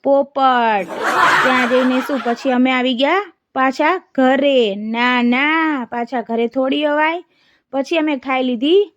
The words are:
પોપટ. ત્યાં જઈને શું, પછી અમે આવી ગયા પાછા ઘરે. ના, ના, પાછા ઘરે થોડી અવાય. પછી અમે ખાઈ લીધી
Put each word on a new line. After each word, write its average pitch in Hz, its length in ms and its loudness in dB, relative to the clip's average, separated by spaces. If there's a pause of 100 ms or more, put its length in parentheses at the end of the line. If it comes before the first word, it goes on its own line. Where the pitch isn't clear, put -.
પોપટ. 262 800 0 (580)
ત્યાં 254 260 0
જઈને 254 300 2
શું, 262 240 -4
પછી 240 280 -2
અમે 254 200 2
આવી 254 220 0
ગયા 285 280 0 (340)
પાછા 294 480 0 (120)
ઘરે. 262 600 2
ના, 233 460 0
ના, 285 720 0
પાછા 240 300 -4
ઘરે 233 260 -2
થોડી 269 360 -2
અવાય. 311 400 -2 (480)
પછી 277 260 -4
અમે 302 200 -2
ખાઈ 262 260 -4
લીધી 294 540 0